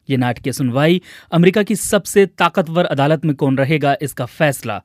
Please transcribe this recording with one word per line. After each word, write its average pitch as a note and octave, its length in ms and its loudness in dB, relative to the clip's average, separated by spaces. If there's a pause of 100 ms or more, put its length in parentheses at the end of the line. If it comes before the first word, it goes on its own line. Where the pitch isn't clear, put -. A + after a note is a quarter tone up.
ये C3 80 0
नाटकीय B2 360 -2
सुनवाई D3 480 0 (300)
अमेरिका F3+ 320 4
की G#3 120 -2
सबसे G3 500 0
ताकतवर F3 600 -2
अदालत C#3+ 400 0
में D3+ 100 0
कौन C3+ 220 0
रहेगा, C#3 440 0
इसका C3+ 240 -8
फैसला A#2 600 -4